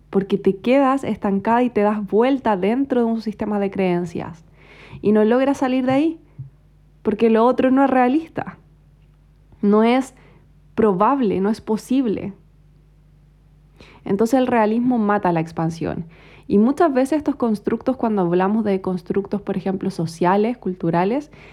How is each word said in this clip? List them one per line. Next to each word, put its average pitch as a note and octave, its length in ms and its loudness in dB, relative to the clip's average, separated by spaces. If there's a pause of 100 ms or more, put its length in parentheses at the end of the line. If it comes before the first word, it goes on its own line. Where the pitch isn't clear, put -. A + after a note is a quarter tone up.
porque G3 280 -2
te F#3+ 200 0
quedas C4+ 480 2
estancada A3 580 -2
y B3 60 0
te G#3+ 120 0
das G#3 240 0
vuelta A#3 520 0
dentro A#3+ 440 0
de A#3 40 2
un A3+ 160 -2
sistema G#3 380 -6
de G3 120 -2
creencias. F3 720 -4 (580)
Y G#3 120 2
no G#3+ 100 4
logras C4+ 340 2
salir C4 280 -2
de C4 80 0
ahí, D#4+ 260 0 (840)
porque A3 280 2
lo A3 160 4
otro B3+ 260 2
no C4+ 140 4
es C4+ 40 2
realista. C4 680 0 (1040)
No G#3 220 4
es B3 320 0 (600)
probable, G#3+ 640 2
no G3 100 0
es A3 120 -4
posible. G#3+ 720 -4 (1700)
Entonces A3+ 340 0
el B3+ 80 2
realismo A#3+ 500 0
mata G3+ 340 0
la E3+ 80 0
expansión. E3 640 -6 (420)
Y G3+ 100 2
muchas C#4+ 360 2
veces C4+ 260 0
estos D4 160 -2
constructos, A3+ 600 -2
cuando G#3+ 280 -2
hablamos F#3+ 400 0
de F#3+ 180 0
constructos, G3 600 -4
por G3+ 140 -6
ejemplo, F#3+ 360 -4
sociales, G3 680 0
culturales, F#3 720 -2 (220)